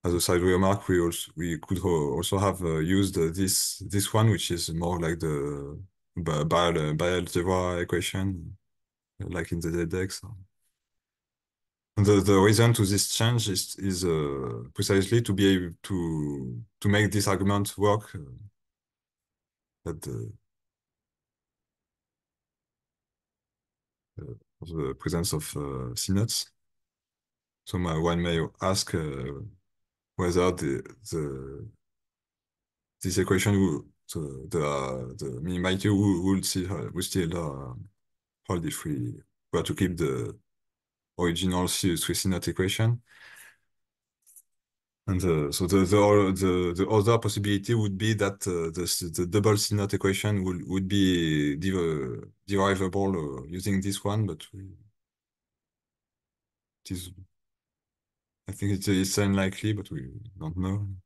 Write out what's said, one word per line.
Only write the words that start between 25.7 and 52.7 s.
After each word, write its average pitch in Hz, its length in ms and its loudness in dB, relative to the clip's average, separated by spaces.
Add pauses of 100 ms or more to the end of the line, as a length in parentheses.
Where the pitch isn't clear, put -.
C - 160 -4
naught. 104 340 0 (1160)
So - 140 -6
my, 85 200 0
one 85 240 2
may 82 240 0 (160)
ask, 95 320 0
uh, 90 60 0 (1160)
whether 90 340 4
the, 76 300 -2 (300)
the, 71 560 -8 (1400)
this 92 140 -2
equation 98 420 4
will, 82 260 2 (200)
so - 140 -8 (300)
the, 80 160 0
uh, 65 520 -4
the 64 240 -8
minimality 92 480 0
will, 98 340 4
will 95 180 2
still, 92 300 -2
uh, 76 220 -6
will 90 100 -4
still, 87 340 -2
uh, 69 360 -6 (760)
hold 87 180 -2
if - 200 -6
we 65 280 -4 (400)
were 82 100 2
to 82 120 -4
keep 90 220 0
the 67 380 -2 (840)
original 90 480 0
C, 87 280 0
three 82 200 -2
C - 140 -2
naught 87 180 -2
equation. 113 540 0 (2000)
And 92 140 0
the, 78 300 2
so 90 160 -2
the, 95 120 6
the, 101 540 6
the, 90 400 2 (100)
the - 60 -2
other 110 300 4
possibility 101 540 -2
would 104 240 0
be 110 160 2
that, 101 340 -2
uh, 82 240 -2
the, 85 420 -4
the 90 120 -2
double 101 320 4
C 104 180 0
naught 101 180 -2
equation 98 500 0
would, 90 240 -4
would 95 200 -2
be 82 720 2
de-, 92 200 -2
uh, 71 440 -2 (260)
derivable, 95 920 0